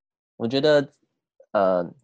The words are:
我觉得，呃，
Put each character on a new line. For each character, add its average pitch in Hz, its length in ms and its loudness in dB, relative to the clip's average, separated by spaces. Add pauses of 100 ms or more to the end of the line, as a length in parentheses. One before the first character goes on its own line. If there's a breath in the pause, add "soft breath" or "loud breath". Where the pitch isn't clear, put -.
(360)
我 117 120 -6
觉 135 120 -2
得， 147 280 2 (640)
呃， 92 320 0 (200)